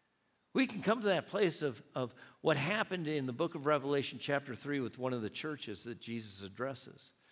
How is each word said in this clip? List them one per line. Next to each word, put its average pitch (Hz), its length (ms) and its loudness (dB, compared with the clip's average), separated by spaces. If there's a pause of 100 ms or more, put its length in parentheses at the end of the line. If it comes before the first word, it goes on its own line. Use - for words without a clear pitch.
(520)
We 262 140 4
can 190 160 -6
come 226 200 2
to 208 60 2
that 175 200 4
place 180 340 2
of, 131 180 0 (140)
of 127 200 -2 (260)
what 156 160 6
happened 180 500 0
in 147 200 2
the 127 60 0
book 165 220 0
of 143 120 -8
Revelation 139 540 4
chapter 139 340 0
three 139 260 -2
with 117 180 -4
one 127 140 0
of 120 100 -2
the 104 80 -2
churches 143 540 -8
that 117 160 -8
Jesus 110 420 -8
addresses, 120 680 -8 (200)